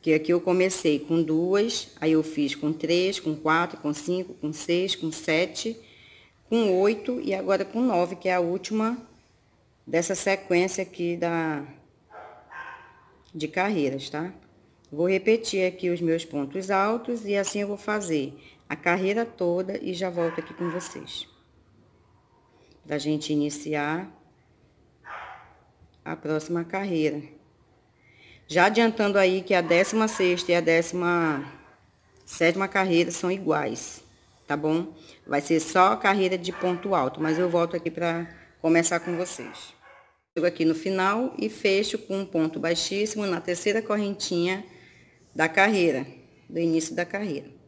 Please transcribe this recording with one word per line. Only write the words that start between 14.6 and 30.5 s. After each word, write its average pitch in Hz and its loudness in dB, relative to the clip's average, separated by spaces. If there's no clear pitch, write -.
Vou 160 0
repetir 190 2
aqui 185 -2
os 175 -2
meus 165 0
pontos 147 -6
altos 220 0
e 202 -2
assim 202 0
eu 202 -4
vou 202 -6
fazer 165 -2
a 160 -6
carreira 190 0
toda 185 -2
e 185 -4
já 180 -4
volto 170 -2
aqui 156 -12
com 175 -4
vocês. - -8
Pra 147 -4
gente 147 -2
iniciar 151 -2
a 160 -6
próxima 160 -4
carreira. 165 -2
Já 175 4
adiantando 214 4
aí 190 4
que 190 -2
a 180 4
décima 196 2
sexta 180 2